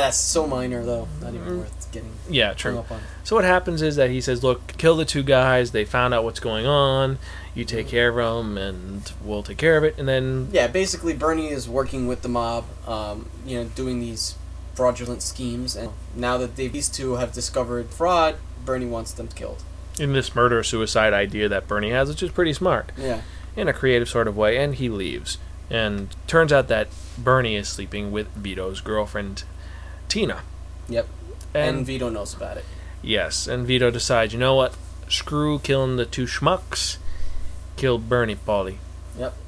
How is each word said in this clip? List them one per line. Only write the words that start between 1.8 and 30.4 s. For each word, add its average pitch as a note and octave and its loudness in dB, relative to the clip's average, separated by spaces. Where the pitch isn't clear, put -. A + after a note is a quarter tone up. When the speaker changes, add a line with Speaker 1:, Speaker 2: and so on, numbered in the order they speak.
Speaker 1:
getting - -10
Speaker 2:
Yeah, B2 6
Speaker 1:
hung G2 -2
Speaker 2:
true. A#2 -2
Speaker 1:
up - -8
on. A2+ -6
Speaker 2:
So G#3+ 2
what G3+ 6
happens F3+ 4
is D3+ 2
that C3 6
he B2+ 0
says, B2 0
"Look, - 0
kill D#3+ 6
the D#3+ 2
two C#3+ 0
guys. B2+ 6
They G#2+ 2
found B2 2
out A2+ 4
what's A2+ -4
going A2 0
on. C3+ 4
You A#2+ -4
take A2 -4
Speaker 1:
Mm. - -8
Speaker 2:
care A#2+ 6
of A#2 2
'em, G#2+ -2
and G2 -6
we'll G#2 -4
take G2+ -10
care D#3+ 6
of D3+ 4
it." D#3 4
And C#3 -2
then C3 0
Speaker 1:
Yeah, - 4
basically, F#3 0
Bernie D#3 0
is B2+ -4
working C3 0
with B2 -4
the B2 -4
mob, A#2 -2
um, G#2+ -6
you B2+ -6
know, A#2+ -4
doing B2+ -4
these A#2 -6
fraudulent B2 0
schemes. A#2+ -6
And G#2+ -8
now B2 0
that A#2+ -4
they, C3 -4
these - -4
two C3 -2
have A#2+ -2
discovered A#2+ -2
fraud, E3 4
Bernie B2+ -2
wants A2+ -6
them - -10
killed. - -10
Speaker 2:
In C#3+ 2
this C3 0
murder-suicide A2+ 4
idea G2+ 2
that G2 -2
Bernie G#2 0
has, C3 2
which D3+ -4
is F3 -2
pretty E3 2
smart. D#3+ 0
Speaker 1:
Yeah. C3 -4
Speaker 2:
In G#3 0
a C3+ 2
creative B2 4
sort A#2 2
of G#2 -2
way, G#2+ 6
and C#3+ 2
he B2+ 0
leaves. F#2 -4
And G#2 0
turns E3 6
out C3+ 8
that A#2 2
Bernie B2 4
is G2+ 0
sleeping G#2 -6
with G#2 -2
Vito's F#2+ -4
girlfriend, G#2 -2
Tina. E3+ 0